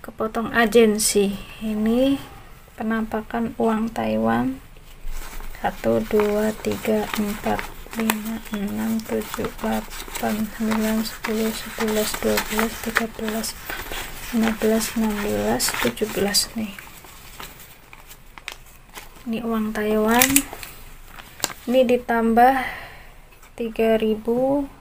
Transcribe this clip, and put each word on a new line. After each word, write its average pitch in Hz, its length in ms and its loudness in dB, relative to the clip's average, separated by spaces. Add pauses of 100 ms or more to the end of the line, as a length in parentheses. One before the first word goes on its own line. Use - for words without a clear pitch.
kepotong 220 540 -4
agensi. 214 800 6 (260)
Ini 220 560 2 (640)
penampakan 226 800 -2
uang 226 340 2
Taiwan. 117 680 0 (960)
Satu, 220 480 0
dua, 214 560 2
tiga, 214 420 0 (140)
empat, 208 420 -2 (380)
lima, 220 400 -2 (160)
enam, 214 500 -2
tujuh, 220 540 -4
delapan, 220 960 -2
sembilan, 220 480 0
sepuluh, 220 480 -2
sebelas, 214 580 0 (140)
dua 214 160 2 (100)
belas, 220 240 0 (140)
tiga 226 200 2 (120)
belas, 220 280 -2 (840)
lima 220 240 4
belas, 220 280 4 (120)
enam 220 220 2
belas, 208 440 0 (220)
tujuh 233 300 0
belas 196 420 2
nih. 214 160 -4 (2500)
Ini 226 160 -2
uang 220 320 0
Taiwan. 214 520 4 (1400)
Ini 254 160 6
ditambah 240 800 4 (960)
tiga 220 400 2
ribu 240 640 2 (160)